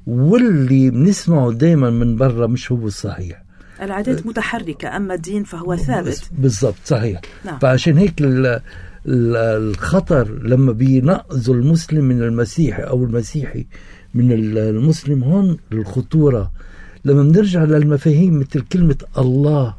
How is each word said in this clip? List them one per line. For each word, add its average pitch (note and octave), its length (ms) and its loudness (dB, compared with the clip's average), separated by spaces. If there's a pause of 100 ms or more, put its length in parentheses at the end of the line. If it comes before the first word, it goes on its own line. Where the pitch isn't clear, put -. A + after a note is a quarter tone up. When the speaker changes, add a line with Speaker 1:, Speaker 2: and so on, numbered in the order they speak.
Speaker 1:
واللي C3+ 840 2
بنسمعه C#3+ 640 2
دايمًا C3+ 380 2
من A#2 260 0
برا A#2 300 0
مش B2 260 -4
هو A#2 140 -2
الصحيح. F#2 560 -10 (400)
Speaker 2:
العادات G3+ 400 -4
Speaker 1:
أه، A3+ 60 -10
Speaker 2:
متحركة، G3+ 680 -8
أما F#3+ 180 -4
الدين F#3+ 300 -6
فهو F3 320 -6
Speaker 1:
بز-، F3 40 -6
Speaker 2:
ثابت. D#3 580 -4
Speaker 1:
بالضبط، A#2+ 360 0 (100)
صحيح. A2 360 -2 (240)
Speaker 2:
نعم. E3 140 -10
Speaker 1:
فعشان C3+ 400 2
هيك F3 220 2
ال-، C3 260 2
ال-، A#2 880 -4
الخطر A2+ 1080 0
لما B2+ 300 2
بينقذوا C3 800 2
المسلم D#3 500 2
من B2 180 2
المسيحي A#2 600 -2
أو B2+ 220 -2
المسيحي A#2+ 640 -6 (480)
من B2 180 4
ال-، A2 260 0
المسلم، C3 680 0
هون F3+ 340 2 (140)
الخطورة. B2+ 800 0 (520)
لما C#3 180 4
بنرجع F3 420 4
للمفاهيم D3+ 720 2
مثل C3+ 220 -4
كلمة E3 360 2 (220)
الله C3+ 600 0